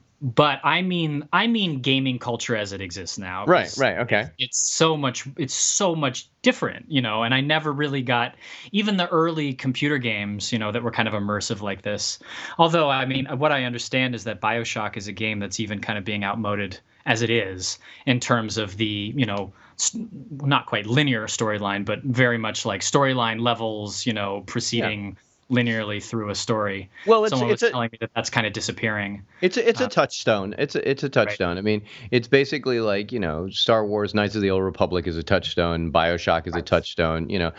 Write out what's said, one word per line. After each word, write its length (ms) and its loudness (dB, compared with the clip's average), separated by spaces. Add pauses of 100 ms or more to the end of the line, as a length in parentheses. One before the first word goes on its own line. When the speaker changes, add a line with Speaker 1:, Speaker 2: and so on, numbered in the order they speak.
(200)
Speaker 1:
but 440 4
I 180 4
mean, 500 0
I 140 4
mean 360 2
gaming 360 2
culture 380 -2
as 180 -2
it 80 -8
exists 380 -8
now. 260 -6
Speaker 2:
Right, 220 4
Speaker 1:
It's, 100 -10
Speaker 2:
right, 220 2
okay. 220 2
Speaker 1:
it's, 180 -8
it's 180 -4
so 400 2
much, 300 -4 (100)
it's 160 -4
so 420 0
much 320 -2 (140)
different, 480 0
you 120 2
know, 200 0
and 140 2
I 60 2
never 300 0
really 300 -2
got, 320 0 (380)
even 260 2
the 120 2
early 440 2
computer 460 0
games, 520 -4
you 60 0
know, 140 -2
that 100 -2
were 80 -4
kind 180 0
of 60 0
immersive 480 -2
like 220 -6
this. 340 -4 (400)
Although, 320 4
I 160 2
mean, 220 -2 (100)
what 140 4
I 140 2
understand 500 -2
is 80 -8
that 180 -6
BioShock 560 -2
is 100 -8
a 60 -6
game 240 -4
that's 220 -6
even 220 -6
kind 180 -4
of 60 -8
being 180 -4
outmoded 560 -2 (260)
as 160 0
it 80 0
is 480 -2 (300)
in 120 2
terms 380 0
of 200 -4
the, 380 -2
you 100 2
know, 280 -4 (260)
s-, 160 -2 (460)
not 240 2
quite 220 -2
linear 400 2
storyline, 580 -2
but 160 -4
very 380 2
much 260 -4
like 160 -2
storyline 580 2
levels, 680 -2
you 60 0
know, 340 -4
proceeding 600 -2
Speaker 2:
Yeah. 120 -16 (280)
Speaker 1:
linearly 540 0
through 260 -6
a 60 -4
story. 540 -2 (160)
Speaker 2:
Well, 180 6
it's, 60 2
Speaker 1:
Someone 220 2
Speaker 2:
it's 100 0
Speaker 1:
was 80 4
Speaker 2:
a 20 2
Speaker 1:
telling 220 -2
me 80 -18
that 120 -6
that's 160 -2
kinda 200 0
disappearing. 720 -4 (160)
Speaker 2:
It's 160 2
a, 140 0
it's 100 0
a 60 2
Speaker 1:
Uh, 20 -2
Speaker 2:
touchstone. 720 0
It's 180 -2
a, 140 0
it's 140 0
a 20 -2
Speaker 1:
Right. 80 -6
Speaker 2:
touchstone. 440 2
I 40 -6
mean, 220 0 (280)
it's 160 2
basically 540 2
like, 320 0
you 80 -2
know, 280 -2
Star 360 4
Wars 280 0
Knights 220 2
of 60 0
the 100 4
Old 120 4
Republic 440 0
is 80 -2
a 80 -4
touchstone, 680 2
BioShock 580 2
is 60 -4
a 40 -2
Speaker 1:
Right. 80 -4
Speaker 2:
touchstone, 640 0
you 100 0
know, 200 0